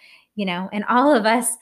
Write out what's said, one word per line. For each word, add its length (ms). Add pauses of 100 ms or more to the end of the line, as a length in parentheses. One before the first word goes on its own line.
(360)
you 100
know, 260
and 160
all 240
of 140
us 360